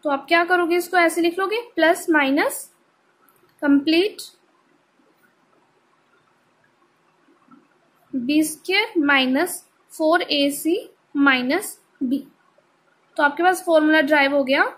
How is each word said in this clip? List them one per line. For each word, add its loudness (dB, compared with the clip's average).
तो -2
आप -4
क्या 2
करोगे, 0
इसको -2
ऐसे 0
लिख -2
लोगे, -2
Plus 2
minus 0
complete 0
B 0
square -4
minus 0
four 0
ए 0
सी -4
minus 0
b। -4
तो 0
आपके 0
पास 2
formula 4
drive 2
हो 0
गया। 0